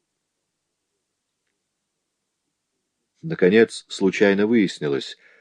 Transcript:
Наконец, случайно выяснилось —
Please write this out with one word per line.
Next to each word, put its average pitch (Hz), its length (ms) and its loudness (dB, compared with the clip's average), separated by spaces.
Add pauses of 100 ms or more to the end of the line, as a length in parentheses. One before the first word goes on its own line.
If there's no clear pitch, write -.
(3250)
Наконец, 113 640 2
случайно 98 600 0
выяснилось — 87 680 -2 (240)